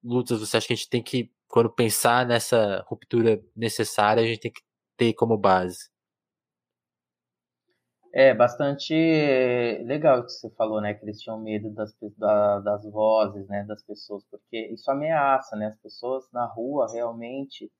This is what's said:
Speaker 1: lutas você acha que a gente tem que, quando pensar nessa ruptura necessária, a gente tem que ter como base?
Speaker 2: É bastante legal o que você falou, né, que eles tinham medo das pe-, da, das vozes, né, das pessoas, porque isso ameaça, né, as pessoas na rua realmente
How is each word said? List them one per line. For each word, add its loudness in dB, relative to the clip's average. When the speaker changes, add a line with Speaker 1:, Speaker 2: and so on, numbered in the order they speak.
Speaker 1:
lutas -2
você -2
acha -2
que 0
a -2
gente -8
tem -2
que, -4
quando 4
pensar 2
nessa 0
ruptura 0
necessária, 0
a 2
gente -4
tem -8
que -20
ter 2
como 2
base? 2
Speaker 2:
É 8
bastante 0
legal 4
o -8
que -18
você -14
falou, -2
né, -4
que -14
eles -10
tinham -10
medo -6
das -10
pe-, -14
da, 2
das -2
vozes, 0
né, -6
das -12
pessoas, -14
porque -12
isso -10
ameaça, 0
né, -4
as -10
pessoas -8
na -4
rua -4
realmente -8